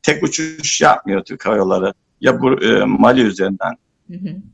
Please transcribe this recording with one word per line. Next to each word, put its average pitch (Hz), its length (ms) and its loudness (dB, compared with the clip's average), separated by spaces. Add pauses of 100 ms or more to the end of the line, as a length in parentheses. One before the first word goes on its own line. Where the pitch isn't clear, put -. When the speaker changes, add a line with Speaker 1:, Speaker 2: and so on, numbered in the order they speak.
Speaker 1:
tek 151 200 -2
uçuş 156 580 -4
yapmıyor 98 440 2
Türk - 220 -10
Hava 107 100 0
Yolları. 95 380 0 (260)
Ya 123 200 0
bu, 131 240 2
e, 104 200 2
Mali 110 380 4
üzerinden 95 540 -2 (340)
Speaker 2:
Hı 175 40 -16
hı. 180 220 -10 (180)